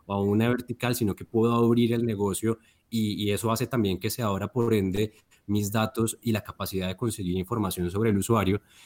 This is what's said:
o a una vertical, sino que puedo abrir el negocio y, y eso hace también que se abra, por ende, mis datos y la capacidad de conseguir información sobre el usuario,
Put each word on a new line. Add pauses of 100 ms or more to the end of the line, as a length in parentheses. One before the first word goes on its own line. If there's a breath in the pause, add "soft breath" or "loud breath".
o
a
una
vertical,
sino
que
puedo
abrir
el
negocio (300 soft breath)
y,
y
eso
hace
también
que
se
abra,
por
ende, (340 soft breath)
mis
datos
y
la
capacidad
de
conseguir
información
sobre
el
usuario, (240 soft breath)